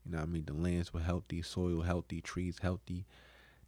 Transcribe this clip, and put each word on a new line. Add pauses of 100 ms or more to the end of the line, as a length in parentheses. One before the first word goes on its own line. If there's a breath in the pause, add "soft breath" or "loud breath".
you
know
what
I
mean?
The
lands
were
healthy,
soil
healthy,
trees
healthy, (600 loud breath)